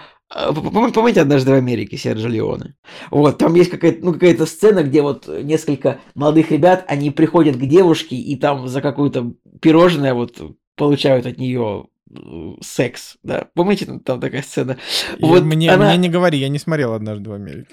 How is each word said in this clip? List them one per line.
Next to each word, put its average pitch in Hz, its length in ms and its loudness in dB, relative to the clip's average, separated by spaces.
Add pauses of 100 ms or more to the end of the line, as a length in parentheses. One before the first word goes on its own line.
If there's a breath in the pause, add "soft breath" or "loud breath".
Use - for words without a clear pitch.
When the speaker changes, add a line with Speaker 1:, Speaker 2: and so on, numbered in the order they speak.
(320 loud breath)
Speaker 1:
э, - 200 -4
п-, 151 180 -6
п-, 220 220 0
помните 220 280 2
«Однажды 139 300 2
в 135 40 6
Америке» 123 420 -2
Серджио 113 320 -6
Леоне? 110 480 -6 (340 loud breath)
Вот, 147 280 2
там 165 180 2
есть 175 160 4
какая-то, 160 320 0
ну, 180 80 0
какая-то 165 340 2
сцена, 202 380 2
где 143 180 2
вот 143 240 -4
несколько 139 720 -4 (160 loud breath)
молодых 151 380 2
ребят, 180 340 4
они 143 240 -2
приходят 151 460 2
к 131 100 -4
девушке, 165 480 2
и 135 220 -6
там 135 320 -4
за 127 120 -4
какое-то 135 520 -4 (280)
пирожное 160 540 4
вот 120 260 -6 (360)
получают 139 500 2
от 123 120 -10
неё, 123 480 -6 (220)
э, 82 440 -16 (100)
секс, - 640 -8
да. - 300 -8
Помните, 196 300 0
там, 131 140 -12
там 127 220 -6
такая 143 220 -6
сцена? 131 340 -6 (420 loud breath)
Speaker 2:
И - 60 -2
Speaker 1:
Вот 165 180 6
Speaker 2:
мне, 156 260 0
Speaker 1:
она 190 200 4
Speaker 2:
мне 180 80 4
не 180 120 0
говори, 170 300 2
я 135 100 -2
не 143 120 -4
смотрел 147 320 -4
«Однажды 107 380 -8
в - 20 -10
Америке». 98 400 -14